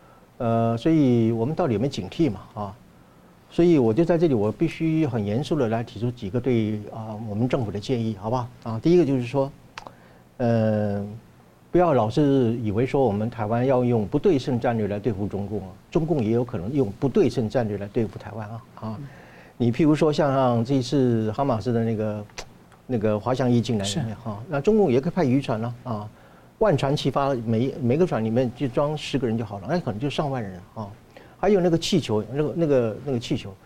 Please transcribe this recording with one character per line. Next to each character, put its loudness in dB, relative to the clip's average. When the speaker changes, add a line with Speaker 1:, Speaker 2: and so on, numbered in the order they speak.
Speaker 1:
呃， 2
所 0
以 4
我 0
们 -4
到 0
底 0
有 0
没 0
有 0
警 -8
惕 0
嘛 -8
啊？ -10
所 2
以 6
我 6
就 4
在 2
这 2
里， 2
我 2
必 0
须 0
很 -2
严 0
肃 -2
地 2
来 -2
提 -12
出 -2
几 -8
个 -2
对， 0
啊， -10
我 -6
们 0
政 0
府 -6
的 -6
建 -2
议， -4
好 -6
不 -2
好？ -4
啊， -6
第 4
一 8
个 6
就 2
是 0
说， -2
呃， 0
不 2
要 4
老 4
是 2
以 -2
为 0
说 0
我 2
们 -2
台 -6
湾 0
要 2
用 2
不 -2
对 2
称 -2
战 0
略 -2
来 -4
对 -2
付 -4
中 -6
共 -6
啊， -14
中 0
共 0
也 0
有 2
可 -8
能 -6
用 0
不 0
对 4
称 -2
战 0
略 -4
来 -8
对 0
付 -8
台 -16
湾 -12
啊， -14
啊。 -10
Speaker 2:
嗯。 -14
Speaker 1:
你 2
譬 2
如 6
说 4
像 2
这 -2
一 2
次 2
哈 -2
马 0
斯 -2
的 2
那 0
个， -4
那 -2
个 0
滑 -2
翔 0
翼 4
进 -2
来 -2
里 -4
面 -4
哈， -8
Speaker 2:
是。 -14
Speaker 1:
那 -2
中 4
共 4
也 6
可 -2
以 -10
派 0
渔 4
船 -4
了 -6
啊， -8
万 2
船 0
齐 -2
发， 0
每， 0
每 2
个 4
船 -2
里 -2
面 2
就 -2
装 0
十 -4
个 -2
人 0
就 -4
好 -10
了， -12
那 0
可 -6
能 -6
就 -2
上 -4
万 -4
人 -10
啊。 -10
还 4
有 6
那 4
个 2
气 2
球， 0
那 -2
个， 0
那 0
个， 2
那 -4
个 0
气 -4
球， -8